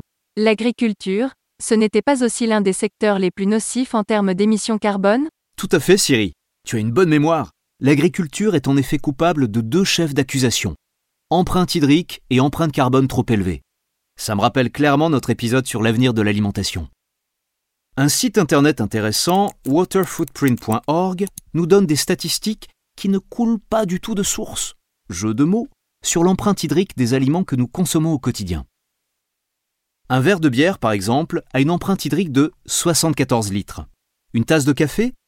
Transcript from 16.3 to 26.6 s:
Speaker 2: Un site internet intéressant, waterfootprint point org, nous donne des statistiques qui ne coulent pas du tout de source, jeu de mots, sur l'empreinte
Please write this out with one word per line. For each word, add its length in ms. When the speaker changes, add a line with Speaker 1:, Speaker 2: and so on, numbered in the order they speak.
Speaker 2:
Un 120
site 300
internet 420
intéressant, 720
waterfootprint 960
point 260
org, 400
nous 120
donne 200
des 100
statistiques 720
qui 120
ne 100
coulent 420
pas 160
du 120
tout 160
de 80
source, 520
jeu 240
de 100
mots, 240
sur 180
l'empreinte 400